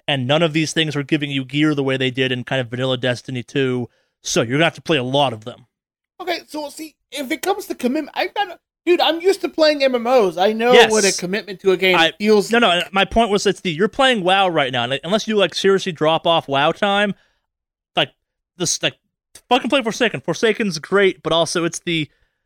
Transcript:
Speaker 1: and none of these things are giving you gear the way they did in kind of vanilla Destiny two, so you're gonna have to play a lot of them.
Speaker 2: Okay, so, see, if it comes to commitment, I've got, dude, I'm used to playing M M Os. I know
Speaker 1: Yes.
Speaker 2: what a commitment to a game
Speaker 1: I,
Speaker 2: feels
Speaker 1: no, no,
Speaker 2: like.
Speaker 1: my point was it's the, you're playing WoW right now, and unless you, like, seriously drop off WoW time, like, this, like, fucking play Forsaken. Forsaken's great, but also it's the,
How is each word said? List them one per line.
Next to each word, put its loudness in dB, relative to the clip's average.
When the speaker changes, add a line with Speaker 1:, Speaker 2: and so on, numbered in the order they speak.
Speaker 1:
and -2
none 2
of 0
these -2
things -2
are -4
giving -2
you -4
gear 0
the -2
way -2
they -2
did -2
in -6
kind -4
of -6
vanilla -4
Destiny -6
two, -2
so -2
you're -2
gonna 2
have 0
to -20
play -2
a -2
lot 0
of -14
them. -18
Speaker 2:
Okay, -6
so, -10
see, -18
if -8
it -6
comes -4
to -8
commitment, -4
I've -4
got, -6
dude, 2
I'm 0
used 2
to -4
playing 2
M 2
M -2
Os. 4
I 2
know 2
Speaker 1:
Yes. 8
Speaker 2:
what 2
a 2
commitment -6
to 2
a 2
game 2
Speaker 1:
I, 2
Speaker 2:
feels 2
Speaker 1:
no, 2
no, 4
Speaker 2:
like. 0
Speaker 1:
my 2
point 0
was 0
it's 0
the, -2
you're 0
playing 2
WoW 4
right 0
now, 0
and -4
unless -2
you, 0
like, 2
seriously 0
drop 0
off 2
WoW 0
time, 0
like, -2
this, -4
like, -4
fucking 2
play 2
Forsaken. -2
Forsaken's -2
great, 0
but -2
also 0
it's -4
the, -4